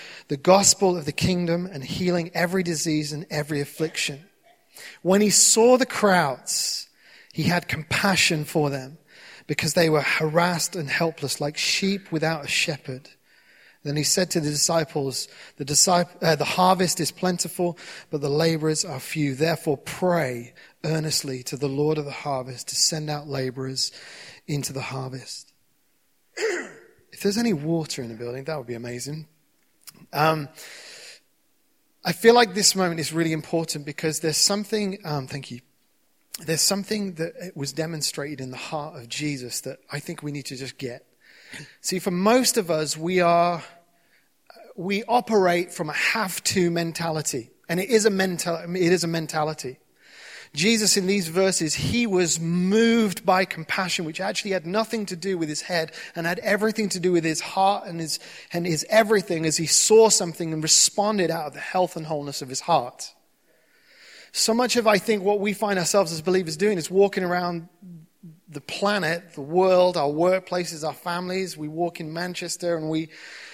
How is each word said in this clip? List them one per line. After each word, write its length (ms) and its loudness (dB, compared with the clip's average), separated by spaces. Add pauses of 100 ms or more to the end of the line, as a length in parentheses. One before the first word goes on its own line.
(280)
the 100 -4
gospel 580 6
of 100 -6
the 60 -4
kingdom 540 0
and 180 -10
healing 520 0
every 260 0
disease 500 -2
and 200 -8
every 280 -2
affliction." 640 -4 (760)
When 200 4
he 80 4
saw 480 6
the 80 4
crowds, 1040 0 (440)
he 100 -4
had 240 0
compassion 800 0
for 240 0
them 280 -10 (500)
because 260 -2
they 160 6
were 120 4
harassed 720 0
and 140 -6
helpless 520 -2
like 160 -4
sheep 540 -2
without 340 -2
a 20 -8
shepherd. 640 -4 (720)
Then 120 -4
he 80 0
said 280 2
to 80 0
the 100 -2
disciples, 800 -2 (300)
"The 80 -8
discip-, 560 2
uh, 140 4
the 100 0
harvest 540 4
is 120 0
plentiful, 680 -2 (320)
but 100 -4
the 80 -2
laborers 560 2
are 140 -10
few. 340 -2
Therefore 440 0
pray 760 -2 (300)
earnestly 600 -2
to 140 -8
the 120 -2
Lord 280 0
of 80 -6
the 60 -12
harvest 580 -8
to 60 -6
send 340 0
out 180 -6
laborers 640 -4 (560)
into 240 -4
the 100 -6
harvest." 720 -10 (840)
<clears throat> 0 - (720)
If 100 -18
there's 160 0
any 160 0
water 480 -4
in 80 -8
the 60 -12
building, 300 -10
that 120 -6
would 100 -12
be 80 -6
amazing. 520 -10 (840)
Um, 340 2 (1600)
I 100 -2
feel 200 8
like 220 4
this 200 2
moment 240 0
is 140 -6
really 180 0
important 540 -4
because 360 -4
there's 160 -2
something, 680 -2
um, 220 -6
thank 240 -12
you. 100 -14 (800)
There's 220 -2
something 540 -2
that 400 -8
was 180 -8
demonstrated 680 -6
in 80 -10
the 80 -12
heart 380 -8
of 120 -16
Jesus 540 -6
that 180 -12 (120)
I 80 -6
think 240 -10
we 80 -6
need 160 -8
to 80 -12
just 240 -12
get. 260 -10 (760)
See, 180 -4
for 100 -4
most 480 4
of 140 0
us, 260 -2
we 220 0
are, 420 4 (1120)
we 280 -2
operate 680 2
from 180 -6
a 40 -8
have-to 800 0
mentality. 800 -4 (180)
And 100 0
it 100 -4
is 160 6
a 40 8
mental, 460 0
it 360 0
is 120 4
a 40 -2
mentality. 680 -4 (760)
Jesus, 440 2
in 100 0
these 220 0
verses, 440 2
he 320 0
was 320 2
moved 880 2
by 200 4
compassion, 580 -4
which 160 -8
actually 320 -4
had 140 -2
nothing 400 -2
to 100 -8
do 220 -4
with 100 -2
his 140 -6
head 320 -2 (200)
and 140 -4
had 120 -2
everything 500 0
to 100 -6
do 140 2
with 100 4
his 160 0
heart 460 0
and 160 -8
his, 180 -6 (320)
and 140 -2
his 240 -2
everything 560 4
as 100 2
he 100 0
saw 440 8
something 420 0
and 100 -4
responded 720 2
out 160 -4
of 60 -12
the 80 -14
health 340 0
and 100 -8
wholeness 360 -6
of 80 -12
his 100 -6
heart. 540 0 (1200)
So 200 0
much 220 2
of, 120 4
I 100 6
think, 260 0
what 160 2
we 140 -2
find 260 0
ourselves 320 2
as 100 -8
believers 360 0
doing 200 2
is 140 -6
walking 320 4
around 460 -2 (800)
the 100 -12
planet, 760 -2
the 60 -10
world, 540 4
our 140 2
workplaces, 760 0
our 80 -4
families. 640 -6
We 140 -8
walk 320 -4
in 100 -10
Manchester 640 -4
and 140 -4
we, 180 -2 (460)